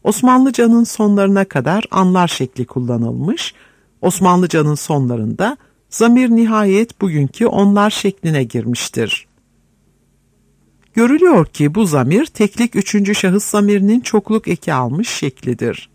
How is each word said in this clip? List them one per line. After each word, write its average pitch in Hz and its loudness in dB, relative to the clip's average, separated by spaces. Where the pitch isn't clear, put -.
Osmanlıcanın 240 2
sonlarına 202 2
kadar 165 -2
anlar 180 2
şekli 127 -6
kullanılmış, 123 -4
Osmanlıcanın 180 0
sonlarında 127 -2
zamir 240 2
nihayet 220 0
bugünkü 151 -2
onlar 202 2
şekline 165 -4
girmiştir. 117 -6
Görülüyor 254 4
ki 147 -2
bu 220 2
zamir 151 0
teklik 226 -2
üçüncü 202 0
şahıs 196 0
zamirinin 208 0
çokluk 220 -2
eki 170 -4
almış 131 -4
şeklidir. - -6